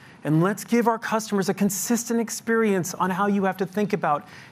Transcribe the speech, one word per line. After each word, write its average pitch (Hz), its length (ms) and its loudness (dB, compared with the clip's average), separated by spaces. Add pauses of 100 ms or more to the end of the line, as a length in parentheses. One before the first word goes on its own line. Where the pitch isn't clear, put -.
(220)
and 156 220 2
let's 196 220 0
give 233 200 2
our 226 140 2
customers 214 480 -2
a 196 60 0
consistent 220 680 0
experience 220 760 0
on 180 180 -2
how 196 160 0
you 196 180 2
have 185 120 0
to 196 80 -2
think 202 280 -2
about 151 340 0 (240)